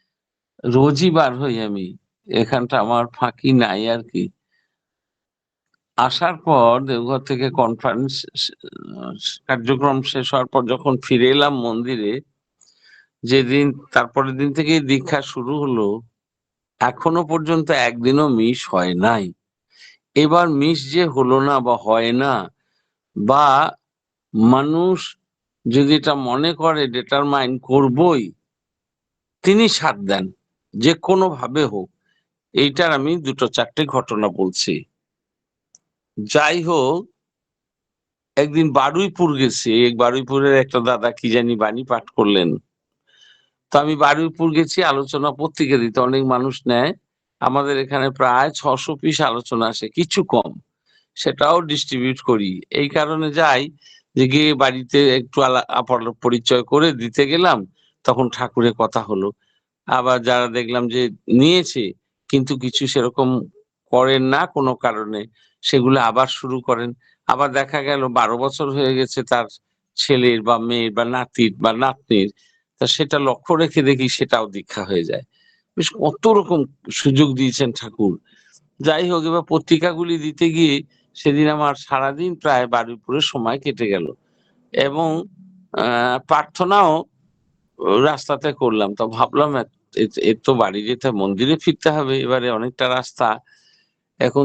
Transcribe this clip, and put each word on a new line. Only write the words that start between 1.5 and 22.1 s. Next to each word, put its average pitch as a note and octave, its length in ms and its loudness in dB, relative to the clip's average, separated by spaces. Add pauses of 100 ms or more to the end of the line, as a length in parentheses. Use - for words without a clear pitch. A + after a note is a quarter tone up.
আমি, G2+ 360 -6 (300)
এখানটা A#2+ 540 0
আমার A#2+ 260 0
ফাঁকি B2 460 -2
নাই A2 360 2
আর A#2 140 -2
কি।" - 260 -6 (1700)
আসার D#3+ 400 0
পর C3+ 500 4
দেওঘর B2+ 320 -4
থেকে C3 320 -4
কনফারেন্স A#2+ 760 -2 (1200)
কার্যক্রম C3+ 560 0
শেষ C3 320 -6
হওয়ার B2+ 120 0
পর B2+ 200 0
যখন C3 380 0
ফিরে B2+ 260 2
এলাম C#3+ 240 2
মন্দিরে, A#2 640 -4 (1000)
যেদিন, C3+ 500 2 (200)
তারপরের C3 440 -2
দিন C#3 160 -2
থেকেই D#3 280 0
দীক্ষা C3+ 420 -2
শুরু C3+ 360 -6
হলো, A2+ 420 -2 (800)
এখনো D#3+ 460 0
পর্যন্ত D#3+ 440 0
একদিনও B2+ 580 2
মিস A#2 460 0
হয় F2+ 200 0
নাই। A2 380 0 (800)
এবার D#3+ 340 4
মিস C#3+ 440 0
যে F3 140 2
হলো C3 340 2
না C#3 200 0
বা A#2+ 160 0
হয় A2+ 360 0